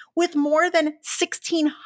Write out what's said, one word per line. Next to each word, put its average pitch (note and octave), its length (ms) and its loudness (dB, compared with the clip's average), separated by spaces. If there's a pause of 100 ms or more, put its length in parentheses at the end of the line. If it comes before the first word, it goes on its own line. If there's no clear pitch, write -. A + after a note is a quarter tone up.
(160)
with F4 180 0
more D4+ 360 2
than D#4 320 0
sixteen - 680 -2 (180)